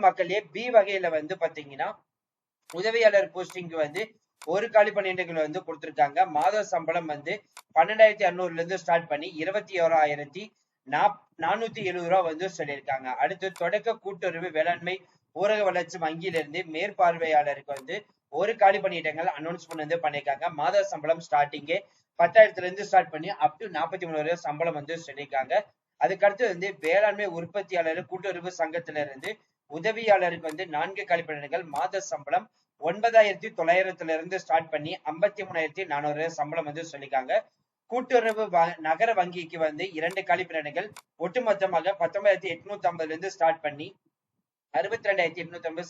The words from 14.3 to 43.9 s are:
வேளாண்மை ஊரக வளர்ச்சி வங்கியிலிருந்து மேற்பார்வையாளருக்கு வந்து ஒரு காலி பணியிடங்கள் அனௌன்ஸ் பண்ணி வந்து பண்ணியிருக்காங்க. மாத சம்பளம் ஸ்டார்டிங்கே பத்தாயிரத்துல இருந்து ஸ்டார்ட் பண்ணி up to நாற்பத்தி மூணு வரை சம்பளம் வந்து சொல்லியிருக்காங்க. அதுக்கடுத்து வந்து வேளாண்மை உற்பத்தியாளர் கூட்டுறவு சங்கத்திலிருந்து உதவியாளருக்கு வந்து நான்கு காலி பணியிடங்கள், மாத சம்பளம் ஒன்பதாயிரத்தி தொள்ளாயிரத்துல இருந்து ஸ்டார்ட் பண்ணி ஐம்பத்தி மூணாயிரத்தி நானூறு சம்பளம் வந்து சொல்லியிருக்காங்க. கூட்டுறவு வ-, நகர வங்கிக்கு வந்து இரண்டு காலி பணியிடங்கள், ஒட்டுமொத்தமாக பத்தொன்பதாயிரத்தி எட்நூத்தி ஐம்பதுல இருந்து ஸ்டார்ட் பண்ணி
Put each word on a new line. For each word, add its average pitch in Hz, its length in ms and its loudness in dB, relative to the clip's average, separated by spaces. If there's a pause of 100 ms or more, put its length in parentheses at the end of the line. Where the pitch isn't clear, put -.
வேளாண்மை 170 380 -2 (440)
ஊரக 214 260 2
வளர்ச்சி 175 360 -2
வங்கியிலிருந்து 165 560 -4 (140)
மேற்பார்வையாளருக்கு 160 1040 2
வந்து 139 180 -10 (440)
ஒரு 214 120 0 (120)
காலி 196 200 6
பணியிடங்கள் 165 540 -2
அனௌன்ஸ் 170 320 -8
பண்ணி 156 140 -8
வந்து 165 200 -2
பண்ணியிருக்காங்க. 147 440 -2 (120)
மாத 190 320 2
சம்பளம் 165 360 -2
ஸ்டார்டிங்கே 147 500 0 (420)
பத்தாயிரத்துல 180 480 8
இருந்து 196 220 -6
ஸ்டார்ட் 180 240 6
பண்ணி 156 160 -6 (160)
up - 160 2
to 220 60 -8 (100)
நாற்பத்தி 175 300 -4
மூணு 156 120 -4
வரை 160 160 0 (120)
சம்பளம் 156 320 -2
வந்து 147 160 -8 (100)
சொல்லியிருக்காங்க. 135 480 -6 (500)
அதுக்கடுத்து 202 480 4
வந்து 175 160 -4 (160)
வேளாண்மை 202 440 2 (100)
உற்பத்தியாளர் 170 640 -2 (120)
கூட்டுறவு 180 480 -6
சங்கத்திலிருந்து 156 680 -6 (420)
உதவியாளருக்கு 180 800 0
வந்து 165 160 -8 (100)
நான்கு 190 340 -4
காலி 170 180 2
பணியிடங்கள், 151 380 -6 (100)
மாத 185 260 -4 (100)
சம்பளம் 160 340 -2 (360)
ஒன்பதாயிரத்தி 208 680 4 (100)
தொள்ளாயிரத்துல 175 580 0
இருந்து 175 260 -6
ஸ்டார்ட் 165 300 0
பண்ணி 156 200 -4 (180)
ஐம்பத்தி 196 360 -2
மூணாயிரத்தி 160 440 -4
நானூறு 147 340 -2 (140)
சம்பளம் 151 300 -4
வந்து 156 220 -8
சொல்லியிருக்காங்க. 139 420 -4 (580)
கூட்டுறவு 226 540 2 (100)
வ-, 170 180 4 (140)
நகர 170 220 2 (100)
வங்கிக்கு 175 480 -4
வந்து 156 180 -6 (140)
இரண்டு 180 300 -2
காலி 175 200 0
பணியிடங்கள், 160 400 -6 (360)
ஒட்டுமொத்தமாக 190 760 0
பத்தொன்பதாயிரத்தி 190 540 0
எட்நூத்தி 185 360 -4
ஐம்பதுல 160 220 -4
இருந்து 185 220 -8
ஸ்டார்ட் 160 320 2
பண்ணி 147 200 -10 (920)